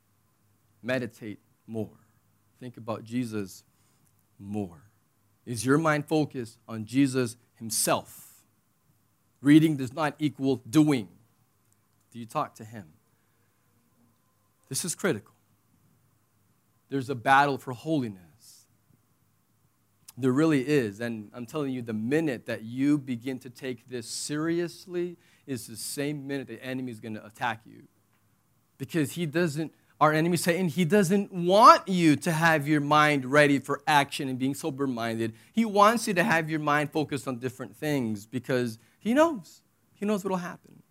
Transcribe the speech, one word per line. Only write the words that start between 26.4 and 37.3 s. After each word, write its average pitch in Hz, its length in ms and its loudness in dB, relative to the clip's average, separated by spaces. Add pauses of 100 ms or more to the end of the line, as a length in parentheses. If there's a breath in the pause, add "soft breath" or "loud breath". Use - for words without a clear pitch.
the 113 140 -14
enemy 131 300 -8
is 107 80 -16
gonna 110 240 -10
attack 113 400 -6
you. 113 200 -20 (920)
Because 139 360 -4
he 175 120 -4
doesn't, 156 480 -2 (280 soft breath)
our 151 120 4
enemy 165 240 2
Satan, 175 320 0
he 165 160 0
doesn't 196 480 2
want 202 560 6
you 170 280 4
to 175 160 -2
have 160 360 2
your 151 140 2
mind 147 420 4
ready 143 340 6
for 139 280 -4
action 143 420 2
and 127 100 -6
being 131 160 -2
sober-minded. 117 800 -4 (180 soft breath)
He 226 140 0
wants 214 420 4
you 214 60 -2
to 175 100 2
have 160 280 2
your 156 100 -2
mind 147 320 0
focused 147 340 -2
on 127 120 -6